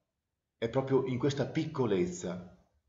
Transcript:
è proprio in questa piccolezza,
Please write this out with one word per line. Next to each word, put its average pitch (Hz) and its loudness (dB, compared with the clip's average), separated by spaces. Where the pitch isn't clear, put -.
è 117 -2
proprio 131 2
in 127 -2
questa 131 0
piccolezza, 95 -2